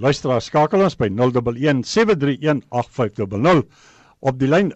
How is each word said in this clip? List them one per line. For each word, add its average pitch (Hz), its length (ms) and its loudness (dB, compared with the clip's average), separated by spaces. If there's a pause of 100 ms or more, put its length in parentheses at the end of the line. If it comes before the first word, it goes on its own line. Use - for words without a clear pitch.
luisteraars, 127 440 0
skakel 156 360 0
ons 190 160 0
by 113 120 -2
nul 120 220 0
dubbel 120 260 -2
een 135 280 0
sewe 214 320 0
drie 139 240 -2
een 147 300 0
agt 123 200 -2
vyf 110 240 -4
dubbel 101 240 -6
nul. 151 240 4 (580)
Op 131 180 -2
die 135 100 0
lyn 170 280 2